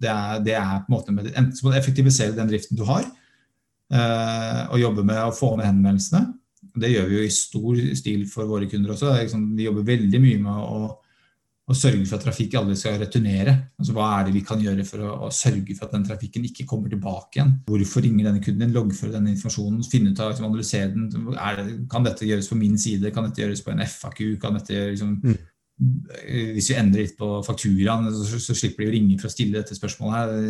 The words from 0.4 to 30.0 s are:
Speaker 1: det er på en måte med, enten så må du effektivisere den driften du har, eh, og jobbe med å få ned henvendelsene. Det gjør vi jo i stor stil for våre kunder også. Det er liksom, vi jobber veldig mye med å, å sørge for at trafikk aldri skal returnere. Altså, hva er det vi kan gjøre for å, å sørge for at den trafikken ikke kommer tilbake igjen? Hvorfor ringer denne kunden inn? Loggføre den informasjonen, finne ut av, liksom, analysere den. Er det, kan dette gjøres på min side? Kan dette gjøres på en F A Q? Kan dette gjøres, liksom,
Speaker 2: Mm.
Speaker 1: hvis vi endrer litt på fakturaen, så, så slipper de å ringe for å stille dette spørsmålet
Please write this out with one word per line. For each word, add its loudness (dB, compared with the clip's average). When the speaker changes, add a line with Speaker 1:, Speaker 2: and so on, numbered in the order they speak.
Speaker 1:
det 2
er 0
på -2
en 2
måte -6
med, -4
enten 2
så -4
må 4
du 2
effektivisere 4
den 0
driften -2
du -2
har, 0
eh, 0
og 2
jobbe 2
med 0
å 0
få 0
ned 0
henvendelsene. 4
Det 2
gjør 2
vi 2
jo 2
i 0
stor 0
stil -2
for -6
våre -2
kunder 0
også. 0
Det 4
er 2
liksom, -2
vi -2
jobber 0
veldig 4
mye 6
med -2
å, -6
å 4
sørge 4
for -2
at -8
trafikk -2
aldri 0
skal -2
returnere. 4
Altså, -2
hva 0
er 2
det 2
vi 0
kan 0
gjøre 0
for -8
å, -8
å -6
sørge 0
for -10
at -6
den 0
trafikken -8
ikke -12
kommer -4
tilbake -4
igjen? 6
Hvorfor 0
ringer 4
denne 0
kunden 0
inn? 2
Loggføre -2
den 2
informasjonen, -2
finne 4
ut -4
av, -4
liksom, -4
analysere -2
den. -4
Er -4
det, -8
kan 0
dette -2
gjøres -2
på 0
min 4
side? -2
Kan -2
dette -6
gjøres -4
på -6
en -2
F -14
A -10
Q? -4
Kan -2
dette -6
gjøres, -2
liksom, 0
Speaker 2:
Mm. 2
Speaker 1:
hvis 0
vi 0
endrer 4
litt -6
på -6
fakturaen, 2
så, -2
så -2
slipper -2
de 0
å 0
ringe 6
for -6
å -8
stille -2
dette -8
spørsmålet -6